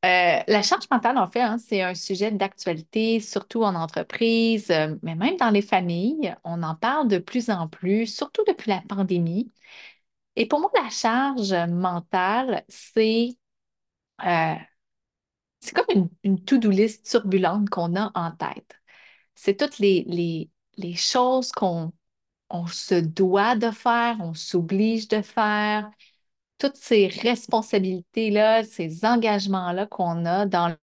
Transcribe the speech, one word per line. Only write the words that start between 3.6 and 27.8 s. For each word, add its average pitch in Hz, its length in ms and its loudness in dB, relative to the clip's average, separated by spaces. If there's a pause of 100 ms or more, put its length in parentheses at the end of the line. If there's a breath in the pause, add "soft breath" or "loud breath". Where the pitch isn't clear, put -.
en 196 100 0
entreprise, 226 960 0
euh, 156 320 2
mais 165 140 -6
même 262 200 0
dans 240 140 2
les 202 120 4
familles. 190 720 -2 (120)
On 170 180 -6
en 160 140 -4
parle 262 320 0
de 196 100 2
plus 226 320 -4
en 175 160 -2
plus, 202 400 -2
surtout - 400 -4
depuis 370 240 -2
la 185 120 -2
pandémie. 185 680 -2 (880 loud breath)
Et 226 100 0
pour 294 140 0
moi, 349 160 0
la 254 140 -2
charge 240 640 0
mentale, 180 1120 -2
c'est, 226 680 0 (880)
euh, 160 300 2 (1040)
c'est - 140 -14
comme 480 180 2
une, 185 160 4 (140)
une 190 220 0
to-do 226 260 2
list 214 400 2
turbulente 196 580 2
qu'on 170 280 -2
a 208 180 -2
en 170 160 -4
tête. - 500 -12 (540 soft breath)
C'est 196 220 0
toutes 285 240 -4
les, 196 260 4
les, 170 440 -4 (260)
les 175 180 -10
choses 254 560 0
qu'on, 170 420 -2 (580)
on 175 180 -6
se - 260 -2
doit 185 640 2
de 226 160 0
faire, 233 480 0
on 170 140 -8
s'oblige 202 760 -2
de 214 140 0
faire, 214 680 -2 (680 soft breath)
toutes 277 180 -2
ces 208 320 4
responsabilités-là, 220 1600 0